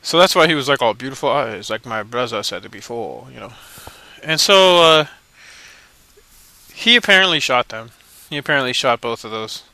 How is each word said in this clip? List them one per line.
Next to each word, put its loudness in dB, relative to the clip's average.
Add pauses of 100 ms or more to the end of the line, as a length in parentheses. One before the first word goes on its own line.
so -2
that's 4
why 4
he 2
was, -4
like, 0
all 2
beautiful -6
eyes, -4
like -8
my -8
brother -6
said -10
before, -12
you -18
know. -16 (720)
And -4
so, 6
uh, 6 (1700)
he 0
apparently 2
shot 0
them. -14 (360)
He -10
apparently -2
shot 0
both -8
of -10
those -10 (120)